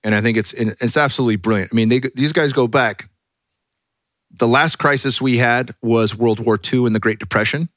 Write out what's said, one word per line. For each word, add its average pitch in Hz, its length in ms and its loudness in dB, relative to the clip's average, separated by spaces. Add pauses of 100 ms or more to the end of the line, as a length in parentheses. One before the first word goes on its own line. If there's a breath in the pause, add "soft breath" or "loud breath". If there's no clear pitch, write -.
And 107 100 0
I 104 80 2
think 113 160 0
it's, - 160 -4
it's 113 420 -4
absolutely 127 420 0
brilliant. 101 360 -2
I - 20 -4
mean, 113 140 2
they, 127 120 2 (120)
these 147 200 -2
guys 147 200 0
go 127 140 2
back. 113 420 -2 (1300)
The 120 120 0
last 147 260 2
crisis 139 460 0
we 131 160 0
had 120 440 0
was 113 320 2
World 110 320 0
War 110 120 2
Two 123 280 0
and 113 80 2
the 110 60 0
Great 107 200 -2
Depression. 113 560 -2